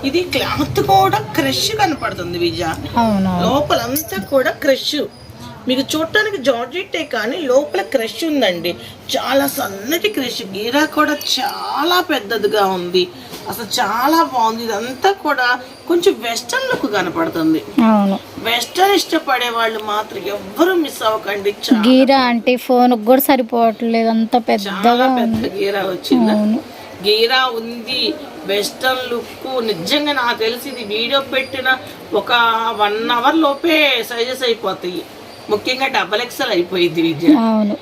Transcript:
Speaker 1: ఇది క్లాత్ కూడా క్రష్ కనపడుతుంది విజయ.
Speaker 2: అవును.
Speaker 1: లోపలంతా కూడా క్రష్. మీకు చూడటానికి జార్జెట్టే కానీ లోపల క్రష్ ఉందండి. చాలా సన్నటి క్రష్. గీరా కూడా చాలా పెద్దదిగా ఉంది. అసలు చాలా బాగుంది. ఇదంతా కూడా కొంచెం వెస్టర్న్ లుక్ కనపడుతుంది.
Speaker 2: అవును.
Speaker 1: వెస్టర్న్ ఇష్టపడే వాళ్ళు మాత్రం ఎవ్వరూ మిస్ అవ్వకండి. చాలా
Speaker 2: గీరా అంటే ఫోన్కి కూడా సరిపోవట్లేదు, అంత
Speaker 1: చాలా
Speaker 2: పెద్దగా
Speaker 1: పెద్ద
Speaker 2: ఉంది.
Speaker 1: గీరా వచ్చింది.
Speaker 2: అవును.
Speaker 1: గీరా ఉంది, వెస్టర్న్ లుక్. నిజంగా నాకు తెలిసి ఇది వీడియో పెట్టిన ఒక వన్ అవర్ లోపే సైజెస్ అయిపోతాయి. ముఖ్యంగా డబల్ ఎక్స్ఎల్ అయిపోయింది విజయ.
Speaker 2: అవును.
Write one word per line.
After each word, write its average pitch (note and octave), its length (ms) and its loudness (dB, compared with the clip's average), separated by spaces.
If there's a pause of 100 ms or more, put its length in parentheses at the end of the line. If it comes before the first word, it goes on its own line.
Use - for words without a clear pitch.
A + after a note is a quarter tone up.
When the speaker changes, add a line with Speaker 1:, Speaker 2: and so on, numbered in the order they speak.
Speaker 1:
ఇది E4+ 160 0
క్లాత్ - 580 -2
కూడా G4 360 4
క్రష్ D#4+ 540 -2
కనపడుతుంది A#3 640 -2
విజయ. E3+ 260 -2 (340)
Speaker 2:
అవును. F#3+ 460 2
Speaker 1:
లోపలంతా C4+ 800 0
కూడా C#4 280 2
క్రష్. C#4 500 0 (680)
మీకు C4 160 0 (120)
చూడటానికి G4 420 0
జార్జెట్టే C4+ 680 -2
కానీ A#3 340 -4
లోపల D4 440 0
క్రష్ A3+ 440 -4
ఉందండి. F#3+ 500 0 (420)
చాలా C#4 300 2
సన్నటి A#3 640 -4
క్రష్. B3 340 -4
గీరా A#3 420 0
కూడా D4+ 280 2
చాలా D4 880 -2
పెద్దదిగా G#3+ 640 0
ఉంది. F3+ 420 0 (420)
అసలు A3+ 160 -8 (140)
చాలా B3 440 2
బాగుంది. A#3 400 0
ఇదంతా A#3 480 -2
కూడా B3+ 480 0 (280)
కొంచెం F4 340 4
వెస్టర్న్ A#4+ 480 -4
లుక్ G#3 240 -2
కనపడుతుంది. E3 680 0 (220)
Speaker 2:
అవును. G3+ 360 4 (180)
Speaker 1:
వెస్టర్న్ F4 580 2
ఇష్టపడే C4 540 0
వాళ్ళు A3+ 340 0
మాత్రం G#3 440 -4
ఎవ్వరూ G3+ 480 0
మిస్ D4 280 -2
అవ్వకండి. G3+ 460 0
చాలా G#3+ 380 2
Speaker 2:
గీరా C4 320 8
అంటే B3 360 2
ఫోన్కి B3 500 4
కూడా C4 160 6
సరిపోవట్లేదు, A3+ 880 2
అంత A3+ 260 2
Speaker 1:
చాలా A#3+ 40 6
Speaker 2:
పెద్దగా A#3 760 2
Speaker 1:
పెద్ద A#3 200 0
Speaker 2:
ఉంది. A3 140 -2
Speaker 1:
గీరా G3+ 300 -2
వచ్చింది. G#3+ 520 2
Speaker 2:
అవును. G#3+ 280 2 (480)
Speaker 1:
గీరా A#3 380 4
ఉంది, A#3 680 -6 (320)
వెస్టర్న్ B3 640 -2
లుక్. A#3+ 540 -6
నిజంగా A3+ 480 -2
నాకు A#3+ 260 0
తెలిసి A#3+ 320 -4
ఇది B3 140 -10
వీడియో A3+ 380 -2
పెట్టిన C4 560 -2 (360)
ఒక G#3 180 0 (480)
వన్ G#3+ 320 0
అవర్ A#3+ 240 2
లోపే C#4+ 760 2
సైజెస్ B3 340 -4
అయిపోతాయి. F#3+ 580 -4 (480)
ముఖ్యంగా B3+ 380 0
డబల్ G#3 340 0
ఎక్స్ఎల్ A#3+ 300 -4
అయిపోయింది F3 500 0
విజయ. E3 340 4
Speaker 2:
అవును. A3 460 2